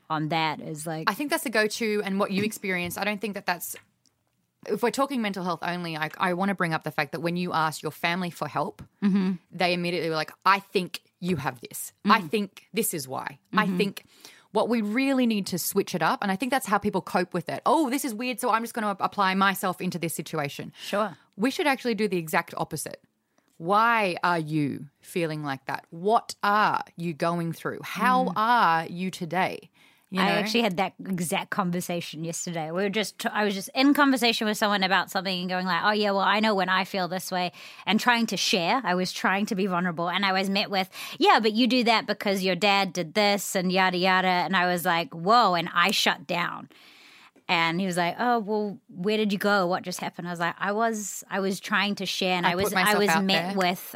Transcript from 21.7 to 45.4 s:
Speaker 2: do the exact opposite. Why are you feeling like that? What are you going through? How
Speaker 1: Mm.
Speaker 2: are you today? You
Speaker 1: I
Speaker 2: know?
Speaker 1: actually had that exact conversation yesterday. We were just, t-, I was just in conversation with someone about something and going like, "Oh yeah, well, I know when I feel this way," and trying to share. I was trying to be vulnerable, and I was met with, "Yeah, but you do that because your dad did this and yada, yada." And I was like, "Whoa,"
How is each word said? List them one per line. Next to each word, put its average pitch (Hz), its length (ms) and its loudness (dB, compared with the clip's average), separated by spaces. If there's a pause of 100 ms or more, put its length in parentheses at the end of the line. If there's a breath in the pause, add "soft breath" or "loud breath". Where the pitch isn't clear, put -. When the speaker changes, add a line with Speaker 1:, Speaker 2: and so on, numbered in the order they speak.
Speaker 2:
do 208 140 0
the 185 100 0
exact 170 400 -2
opposite. - 460 -8 (540)
Why 208 640 2
are 175 160 2
you 147 480 -2 (140)
feeling 156 420 -4
like 139 220 -6
that? 139 240 -6
What 190 520 0
are 202 420 2 (140)
you 170 160 -4
going 170 400 -2
through? 139 300 -6
How 254 420 2
Speaker 1:
Mm. 180 120 -4
Speaker 2:
are 208 500 4
you 175 240 -4
today? 170 580 -2 (420 soft breath)
You 185 100 0
Speaker 1:
I 180 40 4
Speaker 2:
know? 175 100 2
Speaker 1:
actually 214 260 0
had 196 160 0
that 190 220 0
exact 180 500 -4
conversation 175 720 -4
yesterday. 165 480 -6
We 180 120 -2
were 202 60 0
just, 202 300 -4
t-, 226 100 -2
I 214 140 0
was 196 120 0
just 196 180 -8
in 277 200 6
conversation 262 520 4
with 208 120 0
someone 202 260 2
about 185 260 2
something 185 300 -4
and 180 100 -4
going 185 160 -2
like, 175 180 0
"Oh 208 80 4
yeah, 208 200 2
well, 196 80 2
I 190 220 4
know 220 120 2
when 185 160 2
I 190 140 2
feel 185 240 -4
this 180 240 -6
way," 180 200 -2 (340 loud breath)
and 208 140 2
trying 233 280 2
to 196 100 -4
share. 196 460 2
I 180 120 0
was 185 160 0
trying 202 360 0
to 226 80 -2
be 214 120 0
vulnerable, 175 420 0
and 190 160 0
I 190 60 2
was 190 180 2
met 196 200 0
with, 196 200 0 (280 loud breath)
"Yeah, 349 240 6
but 220 120 2
you 240 120 4
do 240 200 4
that 220 200 4
because 196 380 -2
your 185 120 2
dad 196 380 4
did 170 220 -4
this 202 400 2
and 185 160 0
yada, 185 260 4
yada." 185 300 4
And 180 280 0
I 180 120 4
was 180 180 0
like, 170 280 0
"Whoa," 185 420 4